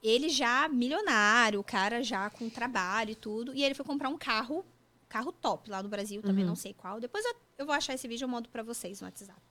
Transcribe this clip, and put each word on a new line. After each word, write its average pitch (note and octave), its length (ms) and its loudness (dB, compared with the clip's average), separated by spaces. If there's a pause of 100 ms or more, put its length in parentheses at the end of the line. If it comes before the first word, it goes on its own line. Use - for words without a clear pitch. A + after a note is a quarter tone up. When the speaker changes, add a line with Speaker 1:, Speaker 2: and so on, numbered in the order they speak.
Speaker 1:
ele B3+ 260 4
já C4 400 4
milionário, A#3+ 880 4
o G3+ 40 -6
cara G#3+ 400 0
já G#3 260 -2
com A3+ 200 -10
trabalho A3 640 -2
e A3 40 -6
tudo, A3+ 400 -6
e C#4 80 0
ele C#4 100 4
foi C#4 100 -8
comprar C#4 260 -2
um D#4 80 -4
carro, B3+ 460 -2 (460)
carro B3 220 -4
top - 380 -4
lá F#3+ 120 -6
no G3+ 80 -6
Brasil, G3+ 320 -6
também G3 220 4
Speaker 2:
Uhum. F3 80 2
Speaker 1:
não F3 40 0
sei F#3+ 180 -10
qual. G3 260 -10
Depois F#4+ 260 -6
eu, A#4+ 80 -2 (240)
eu C#4 80 -6
vou D4 80 0
achar C#4+ 200 0
esse C4 140 -6
vídeo, A#3 180 -6
eu B3+ 40 -2
mando A#3 200 -4
pra A#3 120 -8
vocês A3 400 -10
no F#3 60 -12
WhatsApp. G3 320 -18 (120)